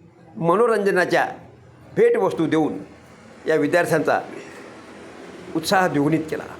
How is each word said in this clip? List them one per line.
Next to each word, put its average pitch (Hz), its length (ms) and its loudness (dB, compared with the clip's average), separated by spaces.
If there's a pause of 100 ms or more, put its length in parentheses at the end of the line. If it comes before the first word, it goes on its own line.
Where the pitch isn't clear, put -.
(360)
मनोरंजनाच्या 180 920 2 (680)
भेटवस्तू 196 500 2
देऊन 147 320 0 (680)
या 156 100 2
विद्यार्थ्यांचा 156 640 2 (1400)
उत्साह 185 300 2
द्विगुणित 156 440 0
केला. - 140 -8 (160)